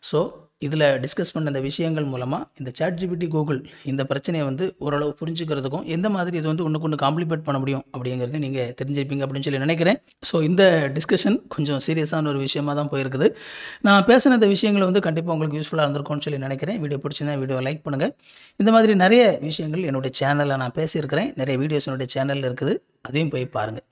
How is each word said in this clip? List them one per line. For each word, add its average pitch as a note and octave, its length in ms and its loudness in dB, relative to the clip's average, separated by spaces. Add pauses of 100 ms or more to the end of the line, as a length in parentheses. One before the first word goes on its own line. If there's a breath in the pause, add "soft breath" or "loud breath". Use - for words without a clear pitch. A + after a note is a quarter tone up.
So, - 180 -2 (460)
இதுல D3+ 200 2 (140)
டிஸ்கஸ் D3 340 -4
பண்ண D#3 160 -2
இந்த C#3 120 -2
விஷயங்கள் D#3 440 -2
மூலமா C3 340 -4 (180)
இந்த B2+ 160 -10
சாட் F3 220 -4
ஜி F3 120 -6
பி F3 80 -4
டி E3+ 120 -4
Google D#3 320 0 (260 loud breath)
இந்த C3+ 200 -2
பிரச்சனையை C#3+ 420 -2
வந்து D#3 320 -4
ஓரளவு D3 380 -2
புரிஞ்சுக்கிறதுக்கும், D#3+ 680 -4
எந்த E3+ 240 -2
மாதிரி F3+ 280 -2
இது D#3 100 -4
வந்து D#3+ 180 -2
ஒண்ணுக்கு D#3 220 -2
ஒண்ணு D3+ 160 -2
காம்ப்ளிமெண்ட் D#3+ 420 0
பண்ண C#3 140 -2
முடியும் C3+ 320 -2
அப்படிங்கிறது B2+ 480 -6
நீங்க C3 360 -4
தெரிஞ்சிருப்பீங்க C#3 480 -2
அப்படின்னு C3+ 180 -4
சொல்லி C#3 180 -2
நினைக்கிறேன். E3 400 2 (220 soft breath)
So, - 220 0
இந்த E3 520 4
டிஸ்கஷன் F#3+ 420 2 (120)
கொஞ்சம் C#3+ 380 -2
சீரியஸான D#3 400 0
ஒரு C#3+ 120 -2
விஷயமா C#3+ 360 -2
தான் D3 140 -2
போயிருக்குது. C3+ 400 0 (540 loud breath)
நான் G3+ 220 8
பேசின B3+ 280 8
இந்த A3 140 6
விஷயங்கள் G3+ 380 4
வந்து F#3 160 4
கண்டிப்பா E3 320 -2
உங்களுக்கு D#3 260 -2
யூஸ்ஃபுல்லா D#3 260 0
இருந்திருக்கும்னு C#3+ 360 -2
சொல்லி C#3+ 180 -4
நினைக்கிறேன். C#3 420 -4
வீடியோ C#3+ 200 -4
பிடிச்சிருந்தா D3 380 -4
வீடியோ C3+ 220 -2
லைக் C#3+ 220 -4
பண்ணுங்க. D3 260 -2 (480 loud breath)
இந்த G#3 140 4
மாதிரி A3 240 6
நிறைய G3 460 6
விஷயங்கள் D#3 420 -4
என்னுடைய C3+ 320 -2
சேனல்ல C#3+ 420 2
நான் B2+ 180 -4
பேசியிருக்கிறேன். D#3 600 -2
நிறைய C3+ 240 -2
வீடியோஸ் D3+ 300 -2
என்னுடைய C3 220 -6
சேனல்ல C3+ 380 -2
இருக்குது, C3 260 -2 (280)
அதையும் D3 260 -2
போய் B2+ 180 -4
பாருங்க. A2 460 -6